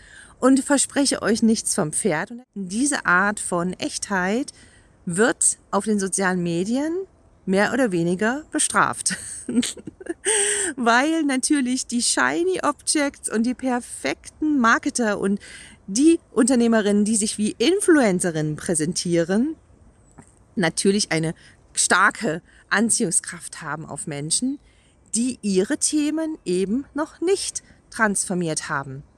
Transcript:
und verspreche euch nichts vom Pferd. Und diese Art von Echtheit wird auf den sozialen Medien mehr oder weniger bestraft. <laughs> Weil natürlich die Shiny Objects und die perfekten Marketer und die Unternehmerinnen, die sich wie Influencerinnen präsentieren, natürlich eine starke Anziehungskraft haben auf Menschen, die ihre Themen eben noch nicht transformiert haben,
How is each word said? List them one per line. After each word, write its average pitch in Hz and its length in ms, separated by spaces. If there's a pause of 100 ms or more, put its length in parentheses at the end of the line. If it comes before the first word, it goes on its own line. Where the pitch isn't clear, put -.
(380)
und 262 220
verspreche - 640
euch 214 200
nichts 220 320
vom 156 180
Pferd. 175 380
Und 240 140 (100)
diese 214 520
Art 196 340
von 180 320
Echtheit 208 800 (540)
wird 208 520 (120)
auf 196 140
den 214 140
sozialen 185 440
Medien 214 500 (540)
mehr 190 260
oder 254 180
weniger 185 600
bestraft. - 680 (300)
<laughs> 233 100 (1200)
Weil 269 460
natürlich 262 640
die 233 160
Shiny 330 600
Objects - 680
und 220 140
die 254 100
perfekten 269 1080
Marketer 233 580
und 196 220 (460)
die 294 340 (120)
Unternehmerinnen, 226 720
die 226 100
sich 208 220
wie 208 180
Influencerinnen 190 1000
präsentieren, 175 1000 (1000)
natürlich 196 560
eine 160 240 (380)
starke 185 720 (260)
Anziehungskraft 196 920
haben 151 240
auf - 200
Menschen, 160 520 (560)
die 240 260
ihre 202 380
Themen 311 640
eben 190 480
noch 302 300
nicht - 400 (260)
transformiert 180 800
haben, 139 340 (160)